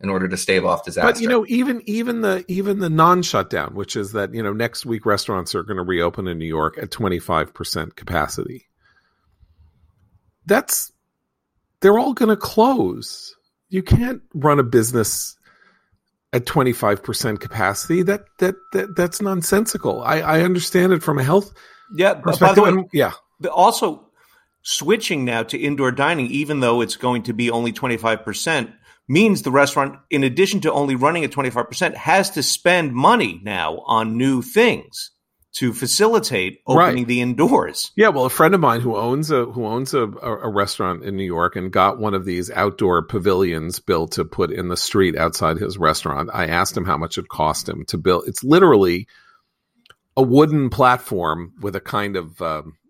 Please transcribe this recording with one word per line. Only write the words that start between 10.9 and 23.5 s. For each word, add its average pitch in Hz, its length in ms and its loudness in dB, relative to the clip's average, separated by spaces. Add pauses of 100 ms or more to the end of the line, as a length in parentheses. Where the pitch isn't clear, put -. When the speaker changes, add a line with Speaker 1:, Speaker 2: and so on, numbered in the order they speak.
Speaker 2:
they're 202 180 6
all 269 140 0
gonna 220 240 2
close. 160 1000 0 (360)
You 185 140 -2
can't 240 360 2 (140)
run 147 240 4
a 135 60 4
business 117 760 0 (920)
at 123 120 0
twenty-five 120 600 0
percent 110 340 -4
capacity. 113 640 -2
That, 196 220 0 (160)
that, 190 160 0 (160)
that, 190 240 -4
that's 175 260 -2
nonsensical. 190 800 -2
I, 156 160 0
I 160 220 2
understand 180 520 2
it 170 120 0
from 147 160 0
a - 20 0
health 180 300 2 (420)
Speaker 3:
Yeah, 185 200 4
but 131 100 -10
by 165 60 2
the 165 80 0
Speaker 2:
perspective. 196 260 6
Speaker 3:
way, 180 60 6
Speaker 2:
And, 185 220 0
yeah. 135 200 2 (260)
Speaker 3:
but 165 140 -6